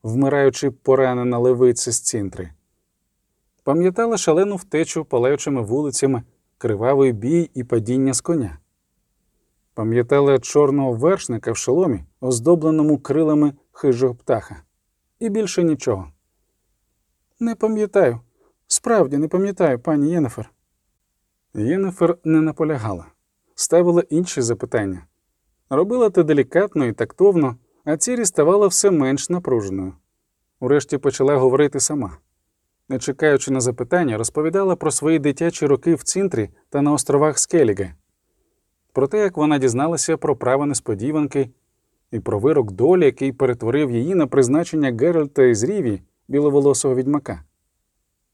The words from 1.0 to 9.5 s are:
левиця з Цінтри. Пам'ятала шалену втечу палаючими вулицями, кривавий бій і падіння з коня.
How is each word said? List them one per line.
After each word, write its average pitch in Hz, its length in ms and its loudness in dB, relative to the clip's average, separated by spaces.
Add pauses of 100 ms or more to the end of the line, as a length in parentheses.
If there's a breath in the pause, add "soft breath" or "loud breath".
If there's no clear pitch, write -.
левиця 123 540 2
з - 80 -4
Цінтри. 95 500 -6 (1120)
Пам'ятала 185 540 0
шалену 190 400 2
втечу 160 480 -4
палаючими 135 580 -2
вулицями, 131 600 -2 (360)
кривавий 123 540 0
бій 147 420 -2
і 127 100 -6
падіння 123 500 -2
з - 60 -6
коня. 117 380 -4 (1160)